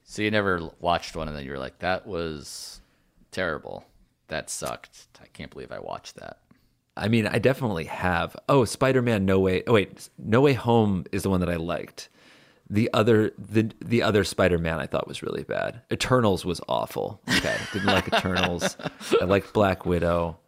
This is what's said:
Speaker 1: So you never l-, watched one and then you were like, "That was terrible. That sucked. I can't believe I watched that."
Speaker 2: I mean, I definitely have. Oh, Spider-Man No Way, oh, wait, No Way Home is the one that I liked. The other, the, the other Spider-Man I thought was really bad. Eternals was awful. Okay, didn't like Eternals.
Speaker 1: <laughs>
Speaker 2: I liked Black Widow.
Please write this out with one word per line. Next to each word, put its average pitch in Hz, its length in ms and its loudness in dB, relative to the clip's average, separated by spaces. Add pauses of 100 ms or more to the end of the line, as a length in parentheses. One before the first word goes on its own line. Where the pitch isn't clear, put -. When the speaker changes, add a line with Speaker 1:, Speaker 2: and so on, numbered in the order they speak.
Speaker 1:
So - 180 -10
you 107 100 0
never 98 260 2
l-, 82 220 -10
watched 85 360 -2
one 80 120 -6
and 76 80 -8
then 71 100 -10
you 67 60 -10
were 69 60 -8
like, 65 220 -10
"That 90 260 -4
was 85 760 -10 (500)
terrible. 73 540 -6 (420)
That 76 240 -8
sucked. - 560 -10 (140)
I - 60 -20
can't 71 220 -16
believe 64 220 -16
I 50 80 -12
watched 50 380 -12
that." 50 200 -16 (580)
Speaker 2:
I 101 120 -2
mean, 110 180 4
I 110 140 0
definitely 107 460 0
have. 85 500 -2 (120)
Oh, 135 180 4
Spider-Man 120 600 2
No 95 140 4
Way, 92 260 2
oh, 120 80 2
wait, - 360 0 (100)
No 113 220 2
Way 143 120 6
Home 107 580 4
is 95 120 -2
the 98 80 0
one 92 80 4
that 87 100 0
I 87 60 -2
liked. 82 540 -6 (600)
The 104 240 2
other, 110 440 4
the, 107 340 0 (120)
the 113 200 2
other 101 200 4
Spider-Man 82 560 0
I 69 60 -4
thought - 220 -4
was - 160 -12
really - 200 -6
bad. 50 380 -6 (100)
Eternals 113 540 2
was 85 240 -4
awful. 55 500 -4 (100)
Okay, - 280 0 (160)
didn't 98 140 -2
like 95 200 2
Eternals. 92 680 -2 (200)
Speaker 1:
<laughs> - 240 0
Speaker 2:
I 92 40 0
liked 98 280 0
Black 98 340 2
Widow. 85 500 0 (100)